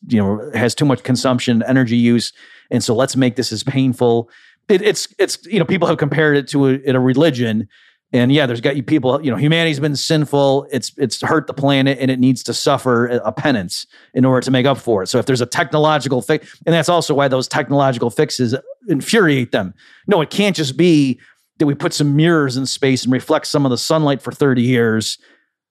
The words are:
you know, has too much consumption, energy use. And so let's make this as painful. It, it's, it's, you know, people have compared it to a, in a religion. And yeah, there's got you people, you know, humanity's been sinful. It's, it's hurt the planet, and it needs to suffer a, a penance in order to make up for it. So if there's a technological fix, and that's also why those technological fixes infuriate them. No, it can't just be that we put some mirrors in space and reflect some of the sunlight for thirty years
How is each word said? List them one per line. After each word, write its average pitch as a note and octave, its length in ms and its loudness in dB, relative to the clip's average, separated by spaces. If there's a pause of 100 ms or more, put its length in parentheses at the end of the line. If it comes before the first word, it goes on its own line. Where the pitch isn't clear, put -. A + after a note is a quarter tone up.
you A#2 120 0
know, G#2 340 -2
has A#2 220 0
too D#3 100 -2
much C3+ 180 0
consumption, B2 640 0
energy B2 320 2
use. A#2 360 2 (380)
And A#2+ 140 -2
so A#2+ 100 0
let's C3 220 -2
make B2+ 200 0
this A#2+ 160 -4
as G#2+ 120 -6
painful. B2 680 0 (380)
It, G3 140 2
it's, G#3 260 -2 (100)
it's, - 280 -4
you G3 120 -2
know, E3 60 2
people E3+ 240 0
have D#3+ 100 -2
compared D3 380 0
it C#3 120 -2
to C#3 200 2
a, C3 60 2
in C3+ 200 -2
a B2+ 60 2
religion. B2 680 0 (440)
And B2 200 2
yeah, C#3+ 140 4
there's A#2+ 140 -4
got C#3 140 0
you C#3+ 80 -4
people, C3+ 400 0
you D3 80 -2
know, A2 60 -2
humanity's D#3+ 420 0
been D3 160 -2
sinful. C#3 800 0
It's, B2+ 240 -6
it's B2+ 240 -4
hurt D#3 260 0
the - 80 -8
planet, C#3 460 0
and C3 100 0
it B2+ 80 -2
needs B2+ 260 2
to A#2 100 -6
suffer B2+ 520 0
a, A#2+ 100 -2 (100)
a A2+ 60 -2
penance A#2+ 540 -4 (260)
in - 120 2
order B2+ 160 2
to B2+ 100 -4
make B2+ 160 2
up C3+ 120 0
for G#2 260 -2
it. - 40 -8
So B2+ 100 0
if A2 80 -2
there's B2+ 140 0
a B2 60 -2
technological D3+ 760 0
fix, - 460 -4
and E3 80 2
that's D#3+ 140 2
also E3 260 0
why C#3 140 2
those B2+ 180 -2
technological C3+ 640 0
fixes C3 460 -2 (320)
infuriate D3 640 0
them. F#2+ 200 -2 (360)
No, F#3+ 120 4
it C#3+ 100 -4
can't G3 260 0
just C3 200 -4
be D3 440 4 (380)
that D#3 80 0
we C#3+ 80 2
put E3 180 -4
some C#3+ 220 0
mirrors D3+ 420 2
in C3 100 -4
space C3 360 0
and B2 100 0
reflect D3+ 340 0
some C#3+ 200 0
of B2+ 40 0
the A#2+ 80 0
sunlight D3+ 440 0
for B2 80 -10
thirty B2+ 320 2
years A#2 560 0 (520)